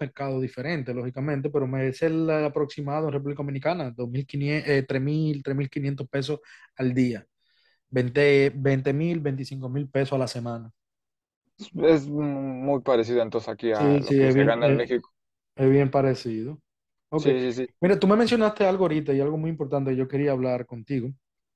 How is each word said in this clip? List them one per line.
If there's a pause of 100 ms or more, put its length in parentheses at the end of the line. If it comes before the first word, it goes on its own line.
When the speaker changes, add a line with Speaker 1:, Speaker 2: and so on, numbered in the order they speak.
Speaker 1:
mercados
diferentes,
lógicamente,
pero
me,
es
el
aproximado
en
República
Dominicana,
dos
mil
quinientos,
eh,
tres
mil,
tres
mil
quinientos
pesos (360)
al
día. (640)
Veinte,
veinte
mil,
veinticinco
mil
pesos
a
la
semana. (1120)
Speaker 2:
Es
muy
parecido
entonces
aquí
a
Speaker 1:
Sí,
Speaker 2:
lo
Speaker 1:
sí,
Speaker 2:
que
Speaker 1:
es
Speaker 2:
se
Speaker 1:
bien,
Speaker 2:
gana
en
Speaker 1:
eh,
Speaker 2:
México. (440)
Speaker 1:
es
bien
parecido. (500)
Ok.
Speaker 2:
Sí,
sí,
sí. (120)
Speaker 1:
Mira,
tú
me
mencionaste
algo
ahorita
y
algo
muy
importante
que
yo
quería
hablar
contigo. (460)